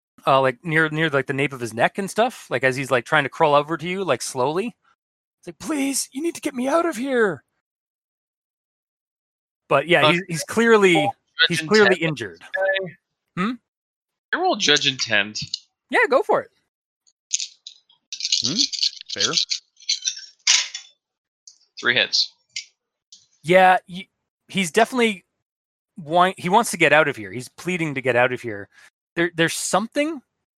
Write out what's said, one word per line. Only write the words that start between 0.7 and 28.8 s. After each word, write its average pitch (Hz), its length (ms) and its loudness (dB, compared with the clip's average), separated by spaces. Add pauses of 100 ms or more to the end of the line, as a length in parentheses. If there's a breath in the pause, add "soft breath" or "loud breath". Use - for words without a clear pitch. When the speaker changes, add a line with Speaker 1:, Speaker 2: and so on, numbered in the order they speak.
Speaker 1:
near, 156 220 -2
like, 135 160 0
the 143 60 -4
nape 135 200 -2
of 131 80 -12
his 117 120 -6
neck - 260 0
and 196 120 -4
stuff. - 400 -2
Like, 135 140 -2
as 131 100 2
he's, 131 160 -6
like, 123 140 0
trying 151 200 0
to 127 60 -6
crawl 151 240 2
over 147 220 0
to 156 120 -8
you, 185 140 -4
like, 147 200 -2
slowly. 156 520 -4 (680)
It's - 60 -20
like, 175 120 -18
"Please, 277 540 -4
you 269 100 -10
need 339 120 -4
to - 60 -14
get 285 140 -6
me 254 140 -4
out 330 180 0
of 311 100 -6
here." 233 480 -2 (2250)
But 147 180 2
yeah, 156 200 4
Speaker 2:
Uh, 151 60 6
Speaker 1:
he's, 175 160 0
he's 165 160 -6
clearly, 214 520 4
Speaker 2:
roll 151 180 -2 (260)
judge 165 80 2
Speaker 1:
he's 160 200 -4
clearly 202 280 6
Speaker 2:
intent. 160 60 -6
Speaker 1:
injured. 117 400 -6 (160)
Speaker 2:
Okay. 190 360 -2 (420)
Speaker 1:
Hmm? 202 160 -4 (800)
Speaker 2:
Can 269 80 -2
I - 20 -2
roll 359 140 2
judge 147 300 2
intent? 107 560 -2 (480)
Speaker 1:
Yeah, 440 180 2
go 285 140 2
for 262 180 0
it. - 100 -10 (1900)
Speaker 3:
Hmm? 139 120 -2 (560)
Fair. 98 200 -2 (2500)
Speaker 2:
Three 123 160 0
hits. - 380 0 (1120)
Speaker 1:
Yeah, 185 360 6 (100)
y-, 185 200 -14 (400)
he's 180 220 -2
definitely 220 540 0 (720)
wan-, 175 400 2
he 120 120 -6
wants 220 240 4
to - 40 -6
get 160 160 4
out 151 160 6
of 131 80 -4
here. 104 140 -12
He's 120 180 -10
pleading 165 460 -6
to 131 80 -8
get 123 140 2
out 123 160 2
of 123 100 -8
here. 101 260 -10 (460 soft breath)